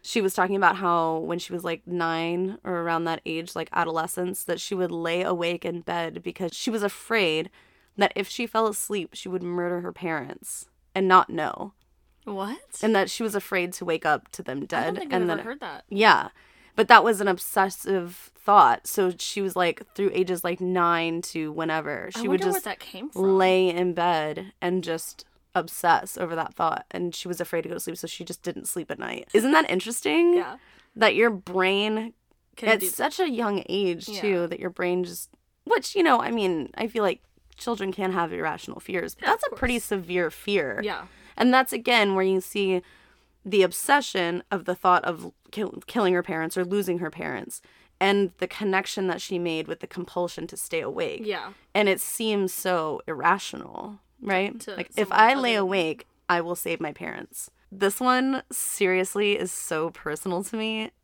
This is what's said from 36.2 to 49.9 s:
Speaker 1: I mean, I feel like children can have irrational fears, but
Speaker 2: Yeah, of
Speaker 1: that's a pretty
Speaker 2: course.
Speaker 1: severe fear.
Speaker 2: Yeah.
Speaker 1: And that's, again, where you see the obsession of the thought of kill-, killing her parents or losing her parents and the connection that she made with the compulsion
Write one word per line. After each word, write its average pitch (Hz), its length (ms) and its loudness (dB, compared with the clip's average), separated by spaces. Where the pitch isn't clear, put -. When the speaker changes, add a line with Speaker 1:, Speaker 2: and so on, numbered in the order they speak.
Speaker 1:
I 226 100 -2
mean, 185 440 0
I 220 120 -4
feel 214 160 -2
like 185 180 0
children 208 340 -4
can 185 220 -2
have 170 180 -2
irrational 165 480 -6
fears, 170 360 -6
but - 100 -14
Speaker 2:
Yeah, - 80 4
of 453 80 0
Speaker 1:
that's 554 120 -4
a - 40 -10
pretty 247 180 0
Speaker 2:
course. 226 80 -4
Speaker 1:
severe 180 480 -2
fear. 147 520 -2
Speaker 2:
Yeah. 185 240 -6
Speaker 1:
And 247 160 4
that's, 262 220 4
again, 226 400 4
where 190 120 2
you 190 160 2
see 190 420 0
the 196 200 4
obsession 180 880 0
of 185 140 -4
the 180 100 -2
thought 180 280 4
of 175 280 -6
kill-, - 360 -6
killing 196 260 2
her 180 80 2
parents 160 360 -6
or 180 60 -2
losing 180 360 -2
her 160 100 -4
parents 147 500 -10
and 196 380 4
the 185 100 -2
connection 190 600 -2
that 165 120 -2
she 185 200 -6
made 160 280 -4
with 160 120 -8
the - 80 -12
compulsion 175 600 -6